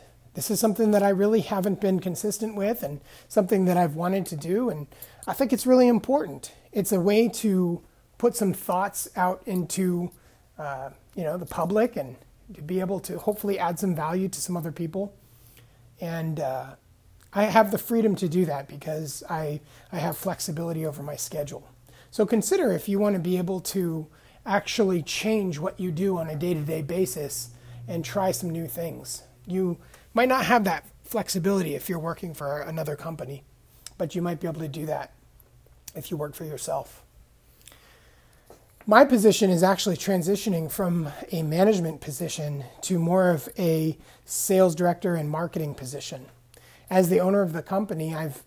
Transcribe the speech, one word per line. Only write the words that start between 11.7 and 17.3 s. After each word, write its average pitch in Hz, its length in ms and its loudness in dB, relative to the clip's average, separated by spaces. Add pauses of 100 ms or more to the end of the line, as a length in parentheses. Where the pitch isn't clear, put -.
and 131 180 -8 (380)
to 151 80 -16
be 175 180 -4
able 185 220 -2
to 170 180 -8
hopefully 202 400 -2
add 175 180 -2
some 185 180 0
value 175 340 -2
to - 120 -8
some 180 140 -6
other 165 160 -6
people. 190 420 -6 (840)
And, 160 400 -6
uh, 131 360 -4 (580)